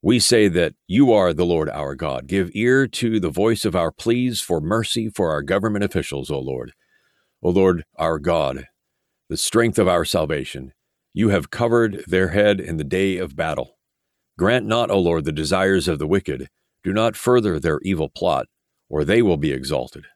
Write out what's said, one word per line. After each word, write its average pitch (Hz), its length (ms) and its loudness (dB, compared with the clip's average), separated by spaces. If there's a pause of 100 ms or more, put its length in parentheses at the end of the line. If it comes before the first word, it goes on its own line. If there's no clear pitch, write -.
We 120 180 2
say 107 300 4
that 85 280 0 (100)
you 123 260 4
are 92 220 4
the 82 100 0
Lord 82 240 0
our 71 260 -8
God. 67 320 -6
Give 90 280 -2
ear 123 320 2
to 113 340 -2
the 87 80 -2
voice 107 380 0
of 87 100 0
our 82 160 0
pleas 123 480 -2
for 82 220 -2
mercy 110 480 -2
for 90 200 -2
our 76 120 -2
government 101 420 -2
officials, 71 460 -4
O 71 100 -4
Lord. 65 320 -8 (720)
O 90 60 2
Lord 90 340 2 (120)
our 80 220 -2
God, 71 500 -2 (600)
the 80 80 -8
strength 113 420 0
of 101 80 4
our 87 200 2
salvation, 71 640 -4 (400)
you 107 160 2
have - 220 0
covered 113 560 0
their 92 220 2
head 101 300 4
in 85 200 -6
the 76 60 -4
day 92 340 0
of 76 180 -8
battle. 76 400 -6 (600)
Grant 110 260 2
not, 110 260 0
O 98 80 4
Lord, 85 280 2
the 78 60 -4
desires 92 540 0
of 82 120 -2
the 76 80 -4
wicked. 76 420 -2 (340)
Do 95 120 -4
not 110 220 0
further 107 440 2
their 78 220 0
evil 82 260 -2
plot, 76 380 -2 (420)
or 76 160 -2
they 101 160 4
will 98 160 4
be 73 160 -2
exalted. 67 640 -6